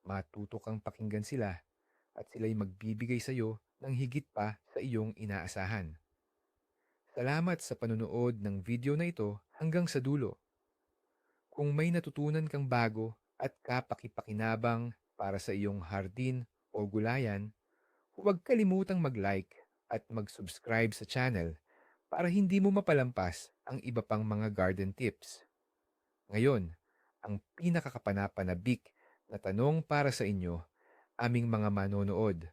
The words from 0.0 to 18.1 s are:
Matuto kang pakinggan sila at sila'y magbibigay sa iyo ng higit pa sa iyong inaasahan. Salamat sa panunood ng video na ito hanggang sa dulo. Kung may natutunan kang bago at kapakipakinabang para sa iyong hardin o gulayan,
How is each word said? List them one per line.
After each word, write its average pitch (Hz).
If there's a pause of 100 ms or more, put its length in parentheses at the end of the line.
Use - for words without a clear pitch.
Matuto 98
kang 110
pakinggan 107
sila 104 (600)
at -
sila'y 110
magbibigay 107
sa 131
iyo 110 (240)
ng 135
higit 131
pa 104 (160)
sa -
iyong 110
inaasahan. 95 (1120)
Salamat 160
sa -
panunood 113
ng 101
video 120
na 170
ito 104 (160)
hanggang 165
sa 139
dulo. 131 (1080)
Kung 147
may 156
natutunan 160
kang 139
bago 113 (240)
at 135
kapakipakinabang 117 (240)
para 98
sa 98
iyong 101
hardin 104 (280)
o 107
gulayan, 107 (600)